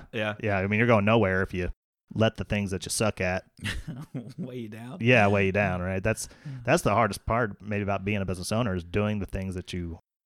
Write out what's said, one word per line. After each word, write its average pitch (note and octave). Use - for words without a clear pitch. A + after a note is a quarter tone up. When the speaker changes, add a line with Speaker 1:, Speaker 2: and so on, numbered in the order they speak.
Speaker 1:
Yeah. G#2+
Speaker 2:
Yeah. G2+
I F#2+
mean, G#2
you're A#2+
going G#2+
nowhere G2+
if -
you F2+
let A2
the G2
things G2+
that F#2+
you -
suck G#2+
at F#2
Speaker 1:
<laughs> B2
Weigh B2+
you A2+
down. A2
Speaker 2:
Yeah, A#2
weigh G2+
you F#2+
down, F#2+
right? F#2+
That's, A2
Speaker 1:
Yeah. C#3
Speaker 2:
that's C#3+
the G#2
hardest G#2+
part A2+
maybe G#2
about G2
being G#2
a G2
business F#2
owner G#2+
is F2
doing G#2
the F#2+
things F#2+
that F2+
you E2+